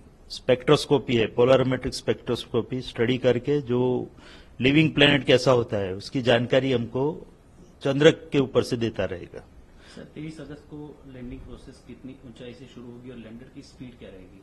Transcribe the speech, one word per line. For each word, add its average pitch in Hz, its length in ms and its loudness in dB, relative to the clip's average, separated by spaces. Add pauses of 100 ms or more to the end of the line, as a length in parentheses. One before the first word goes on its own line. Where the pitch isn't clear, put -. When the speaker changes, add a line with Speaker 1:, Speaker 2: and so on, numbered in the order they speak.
(280)
Speaker 1:
स्पेक्ट्रोस्कोपी 135 880 2
है, 110 180 0
polarimetric 127 560 2
स्पेक्ट्रोस्कोपी - 880 -4
स्टडी 120 380 -2
करके 123 420 0
जो 123 480 -2 (520)
लिविंग 143 300 4
प्लैनेट 143 340 4
कैसा 131 280 4
होता 117 240 0
है, 95 180 -4
उसकी 120 280 -6
जानकारी 127 500 2
हमको 131 540 -4 (580)
चंद्र 143 260 6
के - 280 -2
ऊपर 127 240 2
से 120 140 -4
देता 113 280 -2
रहेगा। 87 400 -10 (520)
Speaker 2:
सर, - 60 -16
तेईस 156 380 -16
अगस्त 143 220 -16
को 147 360 -18 (160)
लैंडिंग 127 260 -14
प्रोसेस 127 480 -20
कितनी 127 260 -18 (120)
ऊंचाई 120 280 -18
से 131 100 -20 (100)
शुरू 123 120 -18
होगी 120 240 -18
और 123 60 -18
लैंडर 113 380 -18
की 143 80 -18
स्पीड 123 360 -20
क्या 110 100 -18
रहेगी? 95 340 -20